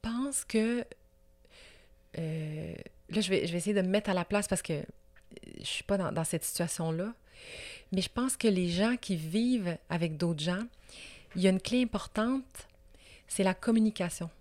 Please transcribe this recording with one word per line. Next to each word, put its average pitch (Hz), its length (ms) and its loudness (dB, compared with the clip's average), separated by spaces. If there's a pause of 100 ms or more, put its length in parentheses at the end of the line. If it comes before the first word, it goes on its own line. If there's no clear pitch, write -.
pense 247 420 -2
que, 233 400 0 (1300)
euh, 156 560 -6 (360)
là, 208 100 2
je 180 100 0
vais, 175 160 4
je 165 60 -2
vais 175 60 0
essayer 202 160 0
de 196 80 4
me 185 60 2
mettre 208 220 2
à 185 40 4
la 175 100 2
place 202 240 0
parce 185 140 0
que 151 200 -2 (760)
je - 60 -14
suis - 200 -6
pas 202 120 2
dans, 175 160 0
dans 160 120 0
cette 160 200 -2
situation-là. 170 720 -2 (800)
Mais 190 80 2
je - 80 -2
pense 254 280 0
que 233 120 4
les 185 200 4
gens 208 320 2
qui 190 160 -2
vivent 180 600 0 (120)
avec 165 280 0
d'autres 160 260 0
gens, 180 200 0 (760)
il 180 60 2
y 190 40 6
a 185 40 10
une 190 100 2
clé 247 220 2
importante, 240 840 -2 (580)
c'est - 160 -2
la 185 120 4
communication. 214 760 2 (120)